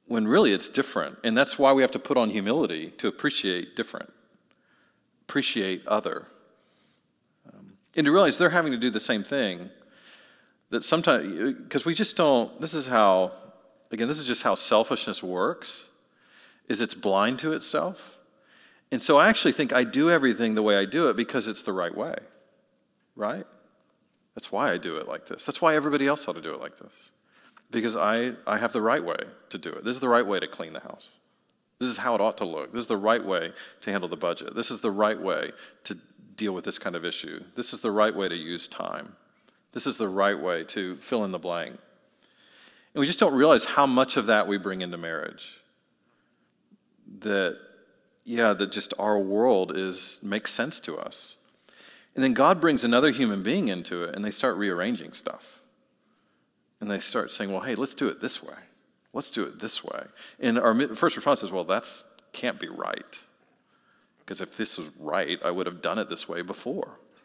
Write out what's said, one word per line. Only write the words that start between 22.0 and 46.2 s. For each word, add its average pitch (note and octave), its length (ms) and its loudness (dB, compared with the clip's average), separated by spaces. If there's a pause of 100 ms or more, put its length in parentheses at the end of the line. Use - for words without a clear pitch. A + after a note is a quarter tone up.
right? A2 300 -4 (880)
That's - 180 -14
why G#2 200 0
I F2 60 0
do E2 180 -6
it C#2+ 120 -8
like - 180 -10
this. - 180 -12
That's - 160 -6
why D#3+ 140 4
everybody C#3+ 320 0
else D3 200 0
ought E2+ 100 -6
to E2 40 -14
do D2+ 140 -10
it - 60 -12
like - 180 -14
this. - 140 -20 (800)
Because A2+ 260 -2
I, A#2 380 0 (120)
I G#2 120 0
have A#2 140 -2
the A2 100 -2
right C3+ 200 2
way E2+ 140 -4 (340)
to G2 80 -10
do E2+ 120 -10
it. - 140 -12
This B2 100 -4
is C3+ 60 -10
the C3 80 -2
right A#2 180 4
way G2 120 0
to E2+ 80 -4
clean E2 260 -12
the D2 80 -12
house. - 280 -18 (680)
This B2 100 -4
is A2+ 100 -6
how B2 160 0
it G2 60 2
ought G#2+ 180 2
to G#2+ 60 -2
look. D#2 280 -8
This A#2+ 100 -6
is A2 40 -8
the A2 100 0
right A2 280 2
way E2+ 280 -2 (280)
to G#2+ 100 -8
handle F2+ 180 -2
the E2+ 80 -6
budget. E2+ 380 -4
This A2+ 160 -4
is A2+ 120 -8
the A2+ 80 0
right G#2+ 300 0
way F2+ 320 -4 (320)
to F2+ 140 -12 (380)
deal G#2 160 -4
with F2+ 120 -6
this - 140 -6
kind F#2 160 -8
of E2+ 100 -6
issue. E2 380 -8 (140)
This - 180 -6
is G#2 60 -12
the A2+ 100 -2
right G#2+ 240 4
way F#2+ 140 -2
to E2+ 80 -4
use E2 320 -8
time. - 480 -10 (560)
This B2 140 -6
is B2+ 100 -4
the G#2+ 120 -2
right G2 300 4
way E2 260 -2
to F#2 320 -6
fill A2+ 280 -4
in F#2+ 80 -4
the F2+ 60 -6
blank. E2+ 400 -6 (1160)
And D3 60 0
we C#3 60 4
just E3+ 120 -2
don't E3 160 6
realize C3+ 300 8
how C#3+ 220 4
much B2+ 300 2
of G#2+ 100 0
that G#2+ 200 4
we G2+ 120 0
bring F#2 240 -4
into F2 160 -8
marriage. D#2+ 600 -10 (1600)